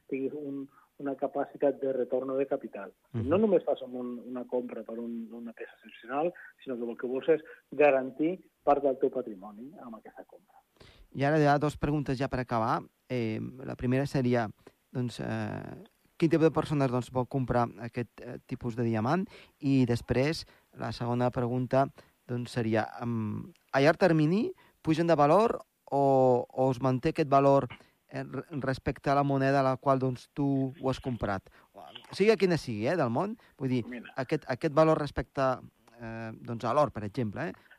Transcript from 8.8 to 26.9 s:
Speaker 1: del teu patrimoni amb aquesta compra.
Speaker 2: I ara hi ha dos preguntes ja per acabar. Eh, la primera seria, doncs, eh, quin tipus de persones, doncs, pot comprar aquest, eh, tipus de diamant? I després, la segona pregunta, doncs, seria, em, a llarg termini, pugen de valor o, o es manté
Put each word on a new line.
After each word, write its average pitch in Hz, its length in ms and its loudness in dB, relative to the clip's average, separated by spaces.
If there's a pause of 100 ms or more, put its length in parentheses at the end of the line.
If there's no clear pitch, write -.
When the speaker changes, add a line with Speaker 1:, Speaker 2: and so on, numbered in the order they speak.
Speaker 1:
del 131 160 2
teu 135 100 2
patrimoni 107 600 -10 (100)
amb 117 160 -16
aquesta - 260 -20
compra. - 380 -20 (500)
Speaker 2:
I 131 140 -2
ara 151 120 2
hi 151 80 4
ha 143 140 4
dos 147 180 -2
preguntes 143 400 -2
ja 131 100 -4
per 127 120 -4
acabar. 120 400 -2 (280)
Eh, 113 320 -4 (260)
la 123 100 -8
primera 131 300 0
seria, 123 420 0 (440)
doncs, 123 280 -6
eh, 110 540 -6 (440)
quin 170 120 2
tipus 160 160 4
de 151 80 6
persones, 151 380 0
doncs, 123 200 -2
pot 127 180 -2
comprar 120 380 0 (140)
aquest, 120 400 -8
eh, 123 240 -12
tipus 123 300 -8
de 120 80 -2
diamant? 117 420 0 (340)
I 135 260 4
després, 123 600 0 (320)
la 117 140 -6
segona 123 400 0
pregunta, 127 560 0 (400)
doncs, 120 240 -6
seria, 110 360 0 (140)
em, 110 420 -4 (300)
a 135 80 4
llarg 160 180 6
termini, 180 540 4 (280)
pugen 160 260 2
de 165 80 6
valor 156 440 4 (320)
o, 131 580 6
o 131 220 2
es 120 100 -2
manté 131 280 2